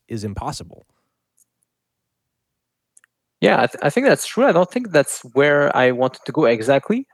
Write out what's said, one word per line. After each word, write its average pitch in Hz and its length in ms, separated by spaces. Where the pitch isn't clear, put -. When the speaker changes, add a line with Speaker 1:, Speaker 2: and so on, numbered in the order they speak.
Speaker 1:
is 110 160
impossible. - 640
Speaker 2:
Yeah, - 220
I, 120 40
th-, - 160
I 143 80
think 262 160
that's 175 200
true. - 200
I 240 60
don't 175 180
think 247 200
that's 151 300
where 143 420
I 127 160
wanted 127 320
to 123 80
go 147 140
exactly. 135 680